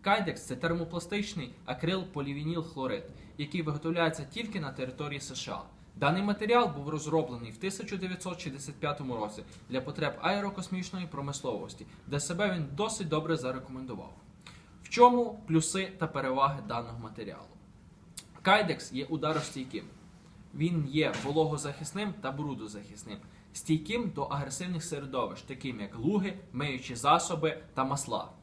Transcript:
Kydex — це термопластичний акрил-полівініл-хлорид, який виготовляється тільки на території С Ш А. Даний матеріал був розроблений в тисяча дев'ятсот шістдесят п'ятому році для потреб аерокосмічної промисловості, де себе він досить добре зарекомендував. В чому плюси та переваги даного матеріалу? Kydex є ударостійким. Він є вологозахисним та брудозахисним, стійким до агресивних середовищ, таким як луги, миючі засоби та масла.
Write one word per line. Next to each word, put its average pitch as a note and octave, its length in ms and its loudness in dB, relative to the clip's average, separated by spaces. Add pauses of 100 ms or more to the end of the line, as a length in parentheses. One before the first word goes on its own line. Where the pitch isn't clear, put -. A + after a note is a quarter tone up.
Kydex — G3 320 4
це - 200 -6
термопластичний E3+ 960 -2 (120)
акрил-полівініл-хлорид, D3 1400 -2 (340)
який D3 240 -2
виготовляється E3 640 0
тільки A3 340 -6
на C#3 120 -4
території C3+ 480 -6
С C3 160 -10
Ш - 160 -6
А. F#2 100 -6 (340)
Даний E3+ 280 4
матеріал G#3+ 520 4
був C#3 140 -6
розроблений C#3+ 640 0
в G#2 60 -14
тисяча G3 400 -4
дев'ятсот F3+ 420 -4
шістдесят C#3+ 360 -8
п'ятому C#3+ 400 -2
році G#2+ 280 -4 (260)
для B2+ 120 0
потреб C#3+ 400 -2
аерокосмічної F#3 840 0
промисловості, C3+ 800 -4 (220)
де C#3+ 120 0
себе F#3 360 2
він D#3 100 0 (100)
досить G3+ 320 -2
добре D#3 300 2
зарекомендував. B2+ 760 -6 (680)
В - 60 -16
чому A#3+ 580 8
плюси F#3 500 2
та D#3+ 100 0
переваги C3+ 600 2
даного A#2 320 -4
матеріалу? G#2+ 480 -10 (960)
Kydex F#3 520 4
є C3+ 100 0
ударостійким. C#3+ 800 -2 (680)
Він D#3 320 2
є C#3 260 4 (100)
вологозахисним D3+ 960 0
та C3+ 100 -2
брудозахисним, A2 840 -8 (360)
стійким G3 560 0
до C#3+ 140 -2
агресивних D#3 600 -2
середовищ, C3 580 -2
таким C3 380 -6
як G2+ 180 -6
луги, F#3+ 360 4 (200)
миючі C3 420 -2
засоби D3+ 640 6 (160)
та C3+ 100 2
масла. C3+ 460 0 (140)